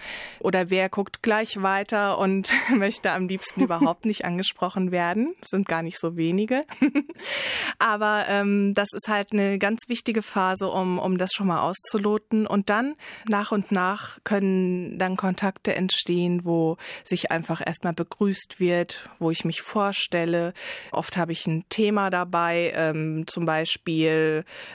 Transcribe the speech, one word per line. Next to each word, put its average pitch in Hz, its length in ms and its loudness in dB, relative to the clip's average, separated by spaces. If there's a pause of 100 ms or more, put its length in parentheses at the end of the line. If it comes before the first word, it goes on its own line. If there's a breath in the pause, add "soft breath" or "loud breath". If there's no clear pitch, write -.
(400 loud breath)
Oder 185 300 2
wer 190 180 2
guckt - 340 -4
gleich 220 380 0
weiter 196 560 2
und 196 340 2 (120)
<laughs> 247 120 2
möchte 196 380 2
am 185 160 -2
liebsten 190 320 -4
überhaupt 170 460 2
nicht 208 180 0
angesprochen 180 680 -2
werden. 185 480 0
Das - 100 -10
sind 196 180 0
gar 165 140 -2
nicht 165 160 -6
so 170 180 -4
wenige. 208 480 0 (160)
<laughs> - 960 -2
Aber, 208 500 2
ähm, 202 440 2
das 202 220 0
ist - 140 -2
halt 208 240 0
eine 202 260 2
ganz 202 300 0
wichtige 226 340 -2
Phase, 190 460 0
um, 185 300 2
um 185 200 2
das 185 160 0
schon 196 140 0
mal 165 120 2
auszuloten. 208 840 0
Und 202 240 0
dann 247 240 0 (340 loud breath)
nach 208 240 0
und 208 200 0
nach 190 560 -2
können 185 720 0
dann 185 180 0
Kontakte 190 580 -2
entstehen, 175 720 0
wo 165 320 2 (260 loud breath)
sich - 280 -2
einfach 165 340 -2
erstmal 175 300 -2
begrüßt - 640 -2
wird, 175 480 0 (100)
wo 165 120 0
ich 165 160 -2
mich 165 160 -2
vorstelle. 175 920 0 (400 loud breath)
Oft - 240 -4
habe 170 160 0
ich - 140 -6
ein 160 240 0
Thema 208 400 2
dabei, 170 640 2
ähm, 156 500 0
zum 170 200 -2
Beispiel 160 1000 2 (300 loud breath)